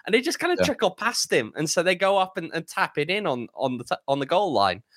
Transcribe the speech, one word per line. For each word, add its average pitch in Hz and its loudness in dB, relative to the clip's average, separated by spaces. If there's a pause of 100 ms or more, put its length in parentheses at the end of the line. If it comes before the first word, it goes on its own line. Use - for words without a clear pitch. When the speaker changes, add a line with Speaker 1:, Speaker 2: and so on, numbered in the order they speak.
Speaker 1:
and 190 -2
it 247 2
just 330 -2
kinda 349 0
Speaker 2:
Yeah. - 4
Speaker 1:
trickled 220 0
past - -2
him. 123 0
And 151 -2
so 175 0
they 185 2
go 196 2
up 190 0
and, 165 -8
and 165 -6
tap - -2
it 151 -2
in 202 -2
on, 123 -2
on 127 -2
the 120 -10
t-, - -4 (120)
on 139 2
the 139 -2
goal 175 2
line. 98 2 (140)